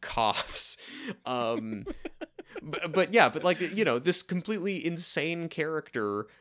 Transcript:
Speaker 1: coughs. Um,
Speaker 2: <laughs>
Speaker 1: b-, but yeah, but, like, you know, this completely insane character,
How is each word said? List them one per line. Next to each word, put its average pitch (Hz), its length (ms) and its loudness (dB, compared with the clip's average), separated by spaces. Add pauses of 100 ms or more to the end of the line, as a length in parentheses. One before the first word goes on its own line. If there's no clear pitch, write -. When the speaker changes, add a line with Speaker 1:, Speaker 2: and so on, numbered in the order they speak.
Speaker 1:
coughs. - 760 2 (480)
Um, 113 600 -2 (440)
Speaker 2:
<laughs> - 400 -14
Speaker 1:
b-, 156 100 -6 (100)
but 180 240 2
yeah, 185 160 10
but, 151 140 -2
like, 175 180 4
you 185 240 0
know, 123 140 4
this 175 220 2
completely 185 640 -4
insane 170 640 -2
character, 120 760 -2 (140)